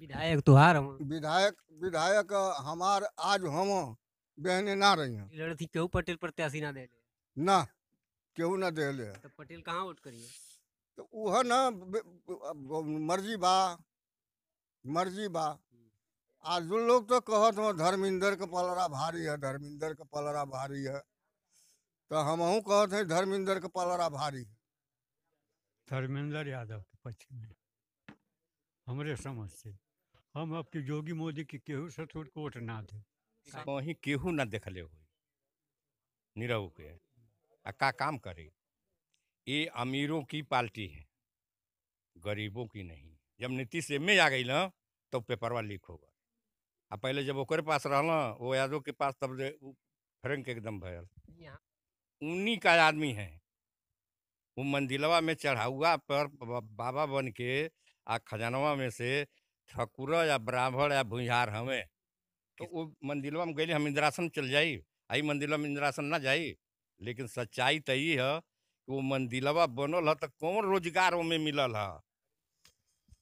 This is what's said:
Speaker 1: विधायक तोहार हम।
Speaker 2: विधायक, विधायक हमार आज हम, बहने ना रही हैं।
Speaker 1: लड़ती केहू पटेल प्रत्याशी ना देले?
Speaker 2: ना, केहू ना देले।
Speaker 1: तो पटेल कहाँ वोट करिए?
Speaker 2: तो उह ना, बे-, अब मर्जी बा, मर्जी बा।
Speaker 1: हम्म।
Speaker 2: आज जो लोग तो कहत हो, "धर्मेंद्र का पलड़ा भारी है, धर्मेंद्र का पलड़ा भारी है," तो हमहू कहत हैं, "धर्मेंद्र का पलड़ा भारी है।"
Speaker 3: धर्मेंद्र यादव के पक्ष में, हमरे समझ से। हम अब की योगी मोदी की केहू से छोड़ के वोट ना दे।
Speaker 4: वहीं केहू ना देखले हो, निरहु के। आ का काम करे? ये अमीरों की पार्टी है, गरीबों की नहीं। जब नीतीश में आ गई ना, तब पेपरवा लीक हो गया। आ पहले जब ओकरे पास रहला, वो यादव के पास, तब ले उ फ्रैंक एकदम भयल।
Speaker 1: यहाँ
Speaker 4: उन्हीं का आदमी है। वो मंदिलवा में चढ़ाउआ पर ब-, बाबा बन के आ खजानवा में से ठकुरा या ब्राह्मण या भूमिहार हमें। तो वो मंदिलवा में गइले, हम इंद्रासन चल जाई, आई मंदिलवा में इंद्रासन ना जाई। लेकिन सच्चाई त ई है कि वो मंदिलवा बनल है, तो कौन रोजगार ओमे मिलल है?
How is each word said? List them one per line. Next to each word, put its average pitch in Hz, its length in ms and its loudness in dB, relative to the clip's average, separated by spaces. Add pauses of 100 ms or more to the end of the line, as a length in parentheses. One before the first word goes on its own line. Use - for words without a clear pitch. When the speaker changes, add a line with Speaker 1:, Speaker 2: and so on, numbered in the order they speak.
Speaker 1:
विधायक 151 400 0
तोहार 151 360 12
हम। 139 260 -2
Speaker 2:
विधायक, 160 540 2 (160)
विधायक 185 880 2
हमार 185 480 0 (120)
आज 196 200 2
हम, 170 560 -2 (420)
बहने 185 360 0
ना 202 200 8
रही 139 200 0
हैं। 104 200 -8
Speaker 1:
लड़ती 160 320 -6
केहू 165 220 0
पटेल 175 280 -2
प्रत्याशी 156 440 -4
ना 147 120 -4
देले? 131 260 -16 (460)
Speaker 2:
ना, 185 220 6 (680)
केहू 170 200 0
ना 185 140 0
देले। 139 340 -2
Speaker 1:
तो 104 240 -16 (100)
पटेल 160 240 -18
कहाँ 175 180 -4
वोट 180 200 -8
करिए? 117 280 -18 (680)
Speaker 2:
तो - 60 -14
उह 220 400 0
ना, 247 280 4
बे-, 185 360 -6 (420)
अब 156 360 -6
मर्जी 170 520 -2
बा, 185 420 4 (1080)
मर्जी 185 420 -2
बा। 165 180 -2
Speaker 1:
हम्म। 123 380 -10 (600)
Speaker 2:
आज 170 180 0
जो 175 160 -2
लोग 233 300 4
तो 247 120 6
कहत 214 380 4
हो, 214 140 2
"धर्मेंद्र 190 640 2
का 190 100 -6
पलड़ा 180 420 0
भारी 160 340 -4
है, 151 140 -2
धर्मेंद्र 147 580 -6
का 156 100 -18
पलड़ा 147 400 -4
भारी 139 400 -6
है," 135 140 -6 (1120)
तो 151 60 0
हमहू 170 440 2
कहत 202 320 4
हैं, 202 160 0
"धर्मेंद्र 190 520 0
का 180 80 -10
पलड़ा 175 400 0
भारी 139 360 -4
है।" 107 120 -20 (1300)
Speaker 3:
धर्मेंद्र 139 580 -6
यादव 113 320 -10
के - 240 -20
पक्ष - 280 -14
में, 110 220 -16 (1300)
हमरे 139 300 -6
समझ 113 340 -10
से। 104 260 -18 (580)
हम 160 240 -6
अब 160 60 -8
की - 140 -10
योगी 151 340 -6
मोदी 160 320 -6
की 139 140 -14
केहू 151 320 -8
से 160 160 -10
छोड़ 156 220 -12
के - 120 -14
वोट 147 160 -8
ना 113 260 -8
दे। 104 200 -14 (680)
Speaker 4:
वहीं 143 260 -4
केहू 147 360 -2
ना 147 140 0
देखले 98 360 -8
हो, 82 100 -16 (1500)
निरहु 110 320 -2
के। 76 240 -20 (720)
आ 101 40 -12
का 135 200 0
काम 139 280 -2
करे? 82 340 -16 (960)
ये 151 180 0
अमीरों 139 560 -2
की 151 200 -8
पार्टी 120 440 -2
है, 73 200 -16 (1120)
गरीबों 104 480 -6
की 107 160 -14
नहीं। 80 340 -18 (240)
जब 123 100 -6
नीतीश 131 400 -6
में 165 280 4
आ 160 100 8
गई 131 160 0
ना, 156 260 0 (420)
तब 123 100 -2
पेपरवा 117 380 -4
लीक 101 240 -8
हो 85 120 -18
गया। 71 140 -20 (840)
आ 104 40 -10
पहले 135 280 -2
जब 139 120 -4
ओकरे 147 260 -2
पास 147 240 0
रहला, 143 460 0
वो 123 220 -4
यादव 135 260 0
के 135 120 -10
पास, 139 280 -2
तब 131 140 -4
ले 135 160 -6
उ 139 220 -18 (500)
फ्रैंक 131 260 -6
एकदम 110 320 -8
भयल। 87 280 -12 (340)
Speaker 1:
यहाँ 147 180 -20 (600)
Speaker 4:
उन्हीं 190 360 -2
का 170 300 8
आदमी 151 240 0
है। 95 280 -10 (1160)
वो 131 60 -4
मंदिलवा 139 560 2
में 160 140 0
चढ़ाउआ 135 640 2
पर 143 300 -2
ब-, 120 460 -8
बाबा 127 340 -4
बन 135 220 -2
के 131 420 -4 (380)
आ 113 100 -2
खजानवा 123 560 -2
में 131 160 -2
से 135 360 -2 (420)
ठकुरा 135 560 -2
या 147 140 4
ब्राह्मण 127 540 0
या 139 100 4
भूमिहार 120 480 0
हमें। 117 360 -4 (720)
तो 170 140 -10
वो 160 220 -8 (100)
मंदिलवा 143 400 -4
में 160 120 -4
गइले, 160 160 0
हम 147 140 2
इंद्रासन 151 420 2
चल 143 200 -4
जाई, 139 360 2 (260)
आई 135 120 0
मंदिलवा 147 340 0
में 147 120 -2
इंद्रासन 143 360 -2
ना 156 140 -2
जाई। 135 380 0 (440)
लेकिन 120 260 -8
सच्चाई 127 540 0
त - 100 -4
ई 143 300 2
है 139 200 2
कि - 520 -18
वो 135 80 -2
मंदिलवा 135 680 2
बनल 147 420 0
है, 156 60 6
तो 151 140 -8
कौन 190 360 -2
रोजगार 180 500 4
ओमे 165 240 2
मिलल 143 380 2
है? 95 380 -6 (1080)